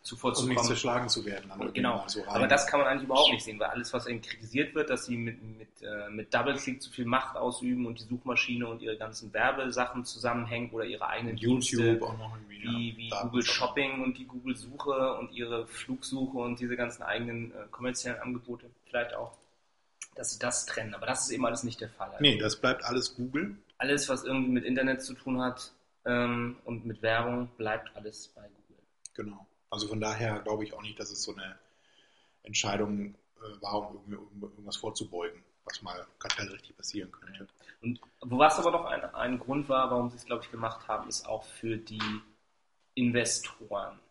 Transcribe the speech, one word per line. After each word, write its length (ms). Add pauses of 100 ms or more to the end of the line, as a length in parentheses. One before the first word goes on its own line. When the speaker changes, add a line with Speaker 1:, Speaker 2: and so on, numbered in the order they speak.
Speaker 1:
zuvorzukommen? 560
Speaker 2:
Um 60
nicht 40
zerschlagen 420
zu 140
werden. 260
Dann 100
Speaker 1:
Und 80
Speaker 2:
irgendwie 140
Speaker 1:
genau. 160
Speaker 2:
mal 120
so 120
rein. 80
Speaker 1:
Aber 180
das 180
kann 140
man 100
eigentlich 140
überhaupt 280
nicht 120
sehen, 160
weil 80
alles, 260
was 140
eben 120
kritisiert 540
wird, 160
dass 160
sie 100
mit, 280
mit, 260 (140)
äh, 260
mit 240
Double-Click 480
zu 80
viel 160
Macht 320
ausüben 480
und 140
die 40
Suchmaschine 640
und 140
ihre 160
ganzen 340
Werbesachen 760
zusammenhängen 680
oder 140
ihre 220
eigenen 300
Speaker 2:
YouTube 460
Speaker 1:
Dienste, 180
Speaker 2:
auch 160
noch 180
irgendwie, 280
Speaker 1:
wie, 260
Speaker 2:
ja, 80
Speaker 1:
wie 120
Speaker 2:
Daten 180
Speaker 1:
Google 160
Speaker 2:
sammeln. 120
Speaker 1:
Shopping 480
und 140
die 80
Google-Suche 960
und 140
ihre 340
Flugsuche 720
und 200
diese 160
ganzen 280
eigenen, 480
äh, 180
kommerziellen 500
Angebote 520 (160)
vielleicht 260
auch, 240 (800)
dass 180
sie 60
das 260
trennen. 300
Aber 100
das 220
ist 20
eben 160
alles 180
nicht 160
der 100
Fall. 200
Also 140
Speaker 2:
Nee, 160
das 200
bleibt 240
alles 320
Google. 400 (220)
Speaker 1:
alles, 320
was 140
irgendwie 280
mit 120
Internet 400
zu 100
tun 280
hat, 300 (340)
ähm, 600
und 200
mit 160
Werbung, 560
bleibt 380
alles 320
bei 140
Google. 420 (300)
Speaker 2:
Genau. 340 (240)
Also 160
von 140
daher 380
glaube 260
ich 80
auch 80
nicht, 180
dass 120
es 120
so 100
eine 240 (840)
Entscheidung, 720 (220)
äh, 240
war, 280
um 60
irgendwie, 200
um 280
irgendwas 320
vorzubeugen, 680 (220)
was 180
mal 240 (140)
kartellrechtlich 560
passieren 360
könnte. 360 (340)
Speaker 1:
Und 200 (180)
wo 180
was 220
aber 120
noch 140
ein, 180 (120)
ein 240
Grund 300
war, 200
warum 200
sie 80
es, 80
glaube 180
ich, 80
gemacht 380
haben, 180
ist 180
auch 200
für 320
die 240 (920)
Investoren. 1080 (120)